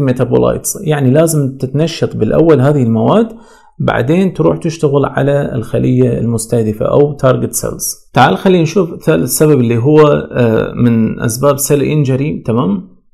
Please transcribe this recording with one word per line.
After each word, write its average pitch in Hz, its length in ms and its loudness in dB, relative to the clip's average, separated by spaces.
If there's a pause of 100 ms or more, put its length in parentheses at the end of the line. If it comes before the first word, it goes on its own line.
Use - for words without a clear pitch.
(100)
metabolites، 123 720 -2
يعني 143 260 0
لازم 147 460 2
تتنشط 139 600 -4
بالأول 139 440 2
هذه 143 220 2
المواد، 117 460 2 (500)
بعدين 131 540 0
تروح 160 260 0
تشتغل 147 460 -2
على 139 500 -2
الخلية 127 640 0
المستهدفة 113 680 -2
أو 147 300 2
target 127 340 0
cells. - 640 -10
تعال 151 240 2
خلينا 185 260 2
نشوف 165 420 -2
ثالث 160 260 0
سبب 151 300 2
اللي 117 160 0
هو، 147 560 4
آه، 113 400 0
من 117 480 0
أسباب 135 360 0
cell 143 260 0
injury، 139 640 -2
تمام؟ 180 420 -2 (260)